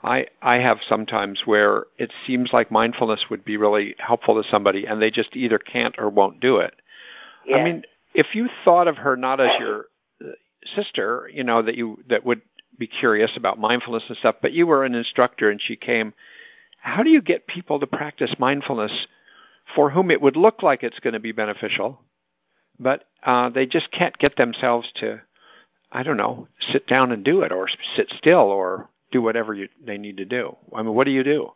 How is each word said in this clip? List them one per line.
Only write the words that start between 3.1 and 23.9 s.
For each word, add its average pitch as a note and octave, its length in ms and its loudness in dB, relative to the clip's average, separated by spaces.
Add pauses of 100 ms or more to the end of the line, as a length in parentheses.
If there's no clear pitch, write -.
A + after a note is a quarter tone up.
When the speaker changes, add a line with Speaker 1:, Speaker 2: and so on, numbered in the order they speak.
Speaker 1:
would - 160 -8
be G#2+ 120 -6
really G#2 420 2
helpful A2+ 420 2
to - 80 -8
somebody, G2+ 380 2
and G#2+ 160 -2
they A2 80 4
just - 260 -4
either A2+ 220 0
can't - 400 -4
or G#2+ 120 -2
won't G2+ 280 2
do B2 200 4
it. F2 160 0 (720)
I - 100 -10
Speaker 2:
Yes. D#3 80 2
Speaker 1:
mean, E3+ 180 -2 (320)
if - 220 0
you A#3 120 -2 (160)
thought F3 220 6
of D3+ 120 0
her C3+ 180 0
not C3 240 -2
as - 180 2
your, G#2+ 280 -6 (380)
uh, - 40 -14 (480)
sister, B2 580 -6
you C3+ 80 -8
know, A#2 200 2
that A2+ 120 -2
you, A#2 240 -8 (100)
that A#2 160 0
would A#2+ 180 -2 (360)
be A#2 80 -6
curious A2 500 2
about A2 220 -2
mindfulness A2+ 500 -2
and A#2+ 80 -12
stuff, - 240 2
but C#3+ 120 0
you E3+ 140 4
were C#3 180 4
an B2 100 -2
instructor A#2 560 2
and G#2 100 -6
she - 160 -8
came, A2+ 380 -2 (640)
how D#3 240 -4
do D#4+ 80 4
you D#4 100 8
get F3 260 -2
people D3+ 340 -6
to C#3+ 60 -2
practice - 520 -6
mindfulness B2+ 680 -2 (680)
for D3 160 4
whom F3 200 2
it D3+ 120 4
would C3+ 140 4
look G#3+ 260 4
like C#3+ 200 2
it's A#2+ 180 -8
gonna A2+ 200 -4
be A2+ 120 -8
beneficial, G#2+ 680 -6 (760)
but, C3 260 -2 (180)
uh, B2 280 2
they C3 160 0
just D3+ 240 -4